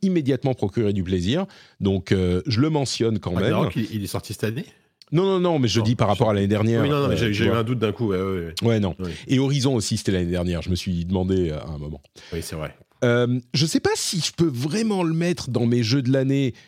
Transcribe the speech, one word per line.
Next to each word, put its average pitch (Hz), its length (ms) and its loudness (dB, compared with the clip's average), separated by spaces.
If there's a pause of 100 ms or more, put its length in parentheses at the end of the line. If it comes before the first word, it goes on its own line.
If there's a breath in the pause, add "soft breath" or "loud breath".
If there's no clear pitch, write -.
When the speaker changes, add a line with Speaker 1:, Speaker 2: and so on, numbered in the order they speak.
Speaker 1:
immédiatement 139 520 0
procuré 104 380 -2
du 98 100 -2
plaisir. 95 440 0 (340 loud breath)
Donc, 98 320 0
euh, 90 340 2
je 110 140 0
le 156 100 2
mentionne 117 480 0
quand 87 140 -6
même. 90 120 0
Speaker 2:
Ragnarok, 110 300 0
il, 110 160 -4
il 104 140 -6
est - 20 -8
sorti - 260 -8
cette - 120 -6
année ? 113 200 -4 (460)
Speaker 1:
Non, 170 140 2
non, 190 160 2
non, 175 180 2
mais 127 80 2
je 104 140 2
Speaker 2:
Non, 110 60 0
Speaker 1:
dis 117 100 2
par 110 120 2
Speaker 2:
je 104 40 4
Speaker 1:
rapport 110 180 2
à 104 40 4
l'année 101 120 2
dernière, 107 360 2
Speaker 2:
Oui, 143 60 2
non, 143 120 2
non, 139 80 0
mais - 60 0
Speaker 1:
euh, - 20 0
Speaker 2:
j'ai, 120 120 0
Speaker 1:
tu 104 60 0
Speaker 2:
j'ai 107 120 2
eu - 20 4
Speaker 1:
vois. 113 100 2
Speaker 2:
un 113 60 0
doute 120 160 -2
d'un 107 100 2
coup, 107 180 -2
ouais, 92 100 0
ouais, 92 40 0
ouais. 87 400 -4
Speaker 1:
Ouais, 113 180 4
non. 95 200 0
Speaker 2:
Oui. 90 100 -6 (160 loud breath)
Speaker 1:
Et 131 140 2
Horizon 139 340 2
aussi, 113 220 0
c'était 104 160 -2
l'année 90 180 0
dernière, 87 320 -2
je 90 80 -6
me 92 60 2
suis 87 280 -2
demandé, 92 460 0
euh, 76 80 -6
à 76 120 -10
un 76 80 -8
moment. 73 220 -10 (320 loud breath)
Speaker 2:
Oui, 85 100 -6
c'est - 120 -12
vrai. 76 220 -10 (260)
Speaker 1:
Euh, 123 380 2 (140)
je 143 120 2
sais 269 140 0
pas 392 140 0
si - 260 -4
je - 120 -2
peux 170 140 2
vraiment 180 560 -2
le 165 120 0
mettre 170 360 -2
dans 117 160 2
mes 120 160 2
jeux 123 200 2
de 127 100 2
l'année, 135 420 2 (140 loud breath)